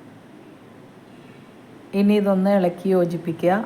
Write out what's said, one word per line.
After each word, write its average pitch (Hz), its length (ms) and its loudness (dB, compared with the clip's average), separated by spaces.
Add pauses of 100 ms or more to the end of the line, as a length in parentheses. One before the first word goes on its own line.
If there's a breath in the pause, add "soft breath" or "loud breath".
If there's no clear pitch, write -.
(2000)
ഇനി 208 200 4
ഇതൊന്ന് 196 380 0
ഇളക്കി 175 280 -4 (100)
യോജിപ്പിക്കുക. 175 680 -2